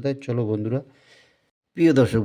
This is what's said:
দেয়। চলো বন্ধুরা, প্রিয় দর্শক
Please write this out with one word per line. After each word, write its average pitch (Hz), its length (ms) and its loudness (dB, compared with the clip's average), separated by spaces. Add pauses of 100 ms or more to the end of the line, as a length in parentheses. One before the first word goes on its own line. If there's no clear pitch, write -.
দেয়। 139 120 -4 (100)
চলো 120 240 -4
বন্ধুরা, 110 300 -4 (960)
প্রিয় 165 240 4
দর্শক 113 240 2